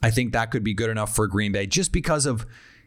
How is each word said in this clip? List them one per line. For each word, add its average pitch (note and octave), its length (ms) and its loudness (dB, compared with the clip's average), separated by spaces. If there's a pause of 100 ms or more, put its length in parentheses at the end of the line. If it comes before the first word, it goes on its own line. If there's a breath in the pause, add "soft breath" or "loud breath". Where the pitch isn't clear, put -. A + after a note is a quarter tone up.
I A#2+ 100 4
think A#2+ 220 0
that A2+ 180 0
could A#2 120 -2
be G#2+ 100 0
good A2+ 160 0
enough G#2+ 260 -2
for A2 120 2
Green G2+ 240 0
Bay G2+ 140 0
just F3+ 260 0
because D3+ 340 0
of B2+ 200 -2 (420 loud breath)